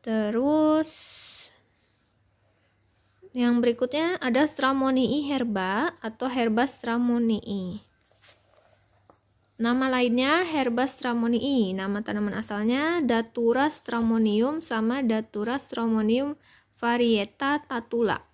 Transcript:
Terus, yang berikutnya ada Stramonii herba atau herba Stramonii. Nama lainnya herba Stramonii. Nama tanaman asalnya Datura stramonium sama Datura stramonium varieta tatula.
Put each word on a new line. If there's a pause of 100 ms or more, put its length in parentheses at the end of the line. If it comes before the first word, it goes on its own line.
Terus, (2500)
yang
berikutnya
ada
Stramonii
herba
atau
herba
Stramonii. (1800)
Nama
lainnya
herba
Stramonii.
Nama
tanaman
asalnya
Datura
stramonium
sama
Datura
stramonium (400)
varieta
tatula. (100)